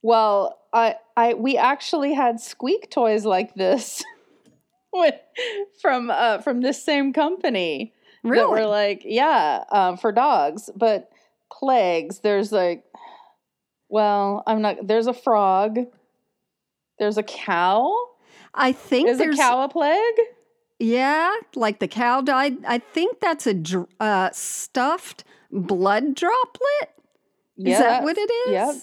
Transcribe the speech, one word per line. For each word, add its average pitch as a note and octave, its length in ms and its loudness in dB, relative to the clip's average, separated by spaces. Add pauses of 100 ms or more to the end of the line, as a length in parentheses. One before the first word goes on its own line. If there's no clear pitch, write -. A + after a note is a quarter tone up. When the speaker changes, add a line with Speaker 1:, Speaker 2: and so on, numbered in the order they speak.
Speaker 1:
Well, A3 540 2 (160)
I, A3+ 220 2 (200)
I, A#3+ 200 4
we C4 220 -2
actually C#4+ 580 0
had A#3+ 240 0
squeak - 500 -6
toys A3 340 0
like G#3 300 -2
this F#3+ 500 -2 (460)
<laughs> - 440 -20
with, F4 200 2 (680)
from, B3+ 300 -2
uh, G#3+ 300 0
from B3 220 -4
this C4 220 -4
same C#4 300 0
company. A3+ 800 -2 (300)
That A#3 260 2
were A3 60 2
Speaker 2:
Really? A3 100 2
Speaker 1:
like, G#3 400 0
yeah, A3 680 2
um, F#3 260 2
for G#3+ 140 -2
dogs, G3+ 640 0
but G#3+ 360 0 (400)
plagues, G3 680 0
there's, G3+ 300 0
like, F3+ 320 0 (1040)
well, G#3 580 0
I'm A3 160 0
not, G3+ 240 -4
there's A3+ 180 2
a B3 80 -2
frog, G#3 640 2 (1200)
there's G#3 220 -2
a G#3+ 40 -4
cow. G#3 720 0 (600)
Speaker 2:
I C4 160 2
think B3+ 360 0
Speaker 1:
Is B3+ 120 0
a D4+ 60 2
Speaker 2:
there's D4+ 120 0
Speaker 1:
cow B3+ 260 4
a C#4 60 -4
plague? F4+ 460 0 (640)
Speaker 2:
Yeah, C4+ 520 0 (220)
like, G#3+ 240 -2
the - 100 -4
cow B3 340 0
died. C4 440 0
I A#3+ 140 -2
think F#4 400 -4
that's E4 260 -2
a A3+ 80 0
dr-, F3 340 -4 (120)
uh, G3+ 340 0
stuffed - 880 -6 (280)
blood G3+ 640 0
droplet. B4+ 720 -2 (680)
Is F#3+ 100 -8
Speaker 1:
Yeah, F#3+ 120 2
Speaker 2:
that A#3+ 100 4
Speaker 1:
that's, B3 140 0
Speaker 2:
what E4 140 -2
it G#4 140 -2
is? A#4+ 200 -2
Speaker 1:
yep. B3+ 300 -2